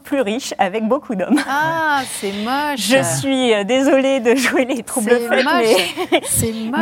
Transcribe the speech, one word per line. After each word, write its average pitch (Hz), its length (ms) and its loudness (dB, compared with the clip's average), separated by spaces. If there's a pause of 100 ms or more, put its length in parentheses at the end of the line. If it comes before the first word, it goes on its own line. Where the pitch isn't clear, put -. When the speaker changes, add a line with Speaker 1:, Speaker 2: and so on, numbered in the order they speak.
Speaker 1:
plus 277 180 -2
riche, 262 380 -4
avec 202 280 0
beaucoup 254 280 -2
d'hommes. 190 320 2
Speaker 2:
Ah, 302 560 0 (160)
c'est 196 120 -6 (120)
moche. 277 360 -2
Speaker 1:
Je 247 240 2 (160)
suis, 262 360 2
euh, 202 80 0
désolée 269 560 2
de 233 160 4
jouer 262 300 2
les 233 180 -4
troubles 220 260 -4
Speaker 2:
C'est 240 200 2
Speaker 1:
fêtes, 254 160 2
Speaker 2:
moche. 226 640 2
Speaker 1:
mais 339 140 2
Speaker 2:
C'est 226 280 -2
moche. 220 280 -4